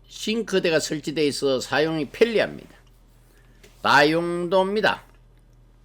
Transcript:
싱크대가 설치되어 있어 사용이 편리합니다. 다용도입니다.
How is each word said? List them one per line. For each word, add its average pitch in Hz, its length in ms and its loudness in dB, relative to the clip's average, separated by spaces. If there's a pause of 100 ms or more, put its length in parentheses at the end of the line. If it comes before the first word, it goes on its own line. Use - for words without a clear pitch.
싱크대가 190 760 -2
설치되어 151 440 -4
있어 135 360 0
사용이 151 500 -2
편리합니다. 165 600 -2 (1120)
다용도입니다. 175 1200 2 (800)